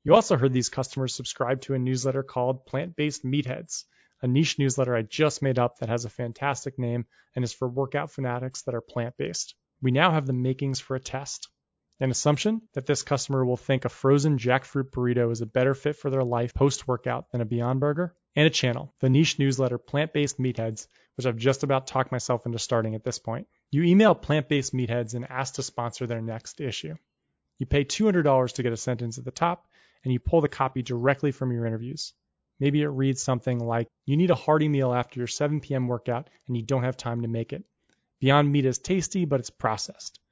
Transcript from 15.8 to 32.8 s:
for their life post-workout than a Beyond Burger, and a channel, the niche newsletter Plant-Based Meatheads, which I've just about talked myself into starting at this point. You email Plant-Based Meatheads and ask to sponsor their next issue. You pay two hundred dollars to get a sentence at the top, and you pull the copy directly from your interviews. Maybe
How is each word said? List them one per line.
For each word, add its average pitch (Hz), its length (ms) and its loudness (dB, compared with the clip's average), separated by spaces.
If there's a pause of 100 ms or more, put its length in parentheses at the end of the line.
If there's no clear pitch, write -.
for - 160 -4
their 131 120 0
life 120 300 -2
post-workout 127 800 0
than 120 100 -2
a 117 40 0
Beyond 120 340 0
Burger, 151 340 -2 (220)
and 147 100 4
a 160 60 4
channel, - 480 -2
the 131 100 2
niche 151 300 4
newsletter 131 400 0
Plant-Based 147 580 -2
Meatheads, 113 500 -4 (300)
which 123 80 -4
I've 117 120 0
just 131 260 0
about 135 240 0
talked - 240 -2
myself 123 340 -4
into 117 140 -4
starting 110 340 -2
at 110 100 -10
this 123 140 -6
point. 120 300 -8 (240)
You 143 100 2
email 185 320 8
Plant-Based 147 600 0
Meatheads 120 400 -2
and 123 160 -6
ask 127 240 -6
to 135 80 -6
sponsor 120 420 -6
their 117 160 -6
next 113 400 -10
issue. 147 320 -8 (640)
You 139 80 -4
pay 143 200 2
two 208 200 0
hundred 180 180 4
dollars 131 300 4
to 135 100 -4
get 120 100 0
a 113 40 -6
sentence 120 400 -6
at 123 80 -12
the 127 60 -10
top, 175 340 -4 (380)
and 127 80 -2
you 123 80 0
pull 165 220 2
the 147 80 2
copy 131 340 -2
directly 131 480 0
from 131 200 -4
your 117 140 -2
interviews. 117 480 -8 (460)
Maybe 143 240 2